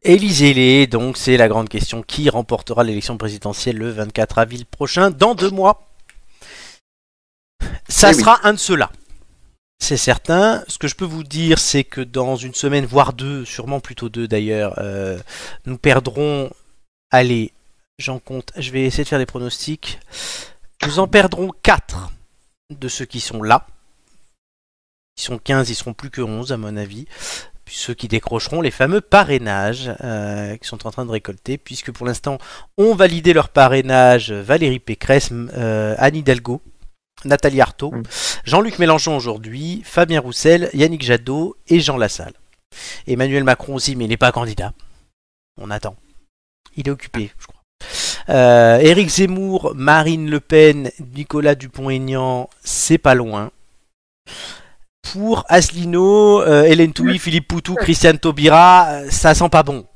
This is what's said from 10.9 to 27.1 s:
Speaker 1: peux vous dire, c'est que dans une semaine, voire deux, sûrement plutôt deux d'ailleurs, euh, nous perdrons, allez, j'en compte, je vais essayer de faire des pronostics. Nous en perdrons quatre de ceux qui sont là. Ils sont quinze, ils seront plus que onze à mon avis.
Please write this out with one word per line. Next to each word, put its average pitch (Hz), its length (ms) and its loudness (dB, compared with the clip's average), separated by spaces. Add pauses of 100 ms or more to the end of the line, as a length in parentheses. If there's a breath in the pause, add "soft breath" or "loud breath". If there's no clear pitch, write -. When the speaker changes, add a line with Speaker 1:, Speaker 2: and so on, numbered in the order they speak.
Speaker 1:
peux 185 100 -8
vous 160 200 -10
dire, 156 340 0
c'est - 260 -2
que - 160 -12
dans 127 360 -4
une 123 180 -12
semaine, 143 320 -2
voire 131 260 2
deux, 135 320 -10
sûrement 131 360 -10
plutôt - 280 -14
deux 117 200 -8
d'ailleurs, 107 500 -2
euh, 98 400 -8 (480 loud breath)
nous 127 100 -10
perdrons, 135 760 -2 (600)
allez, 123 420 2 (460)
j'en 131 200 -10
compte, 131 380 -14
je 127 140 -12
vais 131 140 -2
essayer 139 200 -2
de - 40 -8
faire 147 100 -2
des 127 80 -2
pronostics. - 720 -10 (880 loud breath)
Nous 147 140 -2
en 190 80 0
perdrons 190 420 2 (120)
quatre 92 480 -2 (600)
de 135 180 -12
ceux - 160 -10
qui 120 160 -12
sont 110 220 -10
là. 107 240 2 (1500)
Ils - 40 -12
sont 120 160 -10
quinze, 135 300 -2
ils 113 60 -8
seront 117 200 -12
plus - 160 -16
que 127 120 -10
onze 113 300 -8
à 123 40 -6
mon 107 200 -10
avis. 104 300 -14 (580 loud breath)